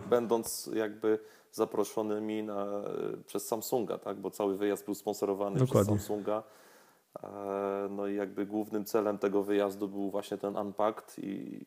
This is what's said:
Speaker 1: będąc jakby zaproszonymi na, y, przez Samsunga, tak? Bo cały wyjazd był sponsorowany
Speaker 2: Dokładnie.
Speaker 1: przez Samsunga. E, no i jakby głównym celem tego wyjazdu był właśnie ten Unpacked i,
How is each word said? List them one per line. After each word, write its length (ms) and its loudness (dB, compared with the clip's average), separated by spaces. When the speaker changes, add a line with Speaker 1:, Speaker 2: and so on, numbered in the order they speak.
Speaker 1:
będąc 640 2
jakby 440 2
zaproszonymi 880 0
na, 240 -4
y, 60 -18
przez 200 -6
Samsunga, 520 0
tak? 220 -6
Bo 100 -4
cały 260 2
wyjazd 280 2
był 100 -2
sponsorowany 640 0
Speaker 2:
Dokładnie. 240 6
Speaker 1:
przez 100 -2
Samsunga. 360 -2
E, 680 -2
no 160 -2
i 80 -2
jakby 320 -2
głównym 380 0
celem 340 2
tego 240 4
wyjazdu 460 2
był 220 -2
właśnie 280 -4
ten 180 -2
Unpacked 640 -2
i, 480 -6